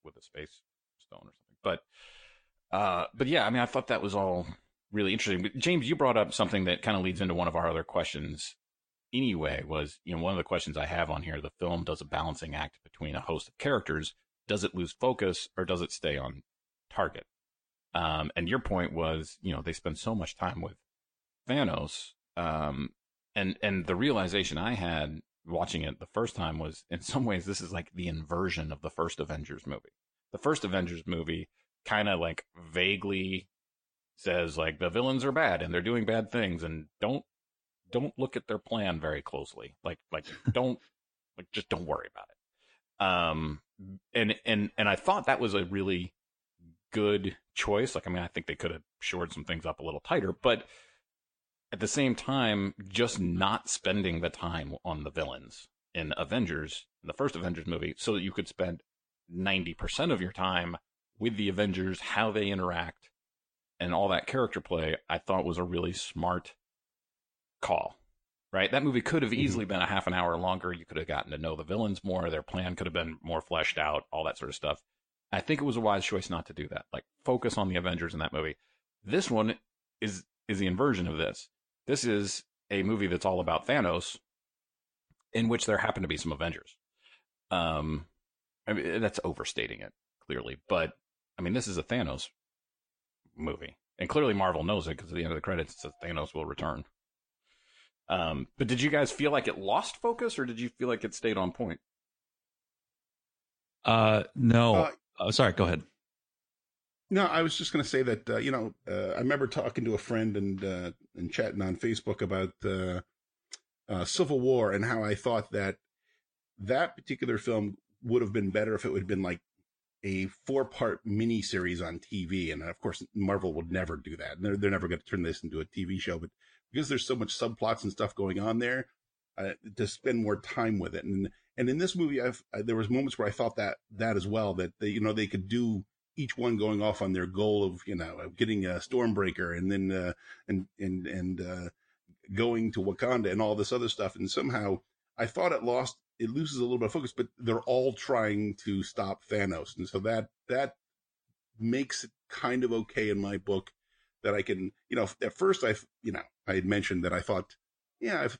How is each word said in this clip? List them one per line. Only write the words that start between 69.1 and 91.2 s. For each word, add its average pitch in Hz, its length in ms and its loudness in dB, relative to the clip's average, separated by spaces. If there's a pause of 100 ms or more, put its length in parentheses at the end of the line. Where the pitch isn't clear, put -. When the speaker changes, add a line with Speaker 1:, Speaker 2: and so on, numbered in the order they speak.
Speaker 1:
have 113 100 2
Speaker 3:
Mm-hmm. 131 80 0
Speaker 1:
easily 117 240 2
been 92 180 0
a 87 40 4
half 98 200 0
an 90 80 0
hour 87 220 2
longer. 90 360 -2
You 82 140 -10
could 82 100 -10
have 76 100 -4
gotten 69 260 -4
to 73 60 -6
know 80 180 -4
the 73 60 -10
villains 98 400 -2
more. 90 280 -2
Their 78 120 -2
plan 90 320 -4
could 87 120 -4
have 80 80 -4
been 82 280 -2
more 80 180 -2
fleshed - 380 0
out, 76 320 0
all 78 140 -4
that - 140 -4
sort 64 100 -8
of 71 60 -8
stuff. 73 280 -4 (500)
I 98 80 0
think 151 200 -2
it 147 40 -2
was 120 120 0
a 120 40 0
wise 101 240 4
choice 92 240 -2
not 82 180 -4
to - 60 -20
do 78 160 -8
that. - 240 -8
Like, - 120 -8 (200)
focus 123 320 2
on 98 120 2
the 92 80 0
Avengers 87 380 0
in 80 40 -4
that 78 140 -2
movie. 78 240 -2 (480)
This 143 260 0
one 110 280 2 (420)
is, 101 240 -4 (240)
is 101 100 -2
the 95 80 2
inversion 92 400 2
of 80 120 -2
this. - 300 -4 (380)
This 135 180 0
is 101 380 2 (280)
a 98 120 2
movie 101 240 2
that's 87 180 0
all 92 160 2
about 82 260 0
Thanos, 90 520 0 (1120)
in 113 160 2
which 117 180 2
there 104 120 4
happen 107 240 0
to 85 60 -2
be 80 80 -2
some 80 160 -2
Avengers. 82 420 -4 (760)
Um, 78 560 0 (600)
I 107 60 -2
mean, 85 280 0
that's 107 220 0
overstating 57 580 -4
it, 52 120 -14 (340)
clearly. 64 300 -6 (120)
But, 85 260 2 (440)